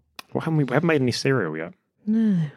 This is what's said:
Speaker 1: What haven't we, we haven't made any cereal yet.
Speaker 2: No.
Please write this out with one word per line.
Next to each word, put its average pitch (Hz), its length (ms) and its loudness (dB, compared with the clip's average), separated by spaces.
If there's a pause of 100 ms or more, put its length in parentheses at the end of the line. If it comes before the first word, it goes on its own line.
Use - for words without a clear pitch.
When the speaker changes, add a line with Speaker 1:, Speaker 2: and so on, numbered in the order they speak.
(320)
Speaker 1:
What 143 140 -4
haven't 160 120 0
we, 147 60 2
we 120 100 -4
haven't 160 140 2
made 156 140 2
any 127 100 2
cereal 101 460 -2
yet. 87 160 -8 (320)
Speaker 2:
No. 214 320 2 (200)